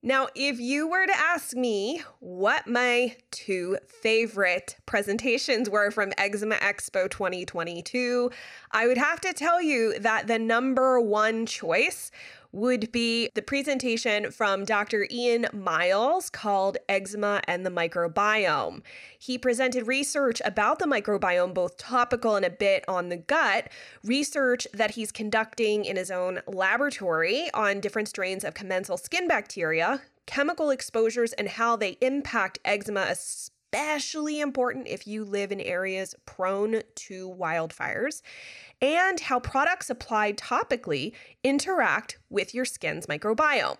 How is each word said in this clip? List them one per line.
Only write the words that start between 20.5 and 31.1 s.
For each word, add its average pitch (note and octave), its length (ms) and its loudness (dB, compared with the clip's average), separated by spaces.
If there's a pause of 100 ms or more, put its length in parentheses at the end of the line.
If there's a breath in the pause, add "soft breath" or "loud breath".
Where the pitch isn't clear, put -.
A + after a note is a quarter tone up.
the F#4 60 2
microbiome, F#3+ 680 2
both F3+ 220 0
topical A#3+ 580 2
and G3 100 2
a F3 60 2
bit G3 380 2
on F3+ 200 -2
the F3 100 -4
gut, A#3+ 500 2 (340 loud breath)
research B3+ 680 0
that G#3+ 180 0
he's G#3+ 220 -8
conducting G#3+ 720 0
in G3 100 -4
his F3+ 160 -4
own F3+ 380 -4
laboratory G3 1040 0
on G3+ 240 2
different G#3 300 -2
strains F#3+ 340 -4
of - 120 -6
commensal F#3+ 420 -4
skin F4 320 -4
bacteria, F3+ 720 0 (240)
chemical D4+ 440 0
exposures, A#3 640 0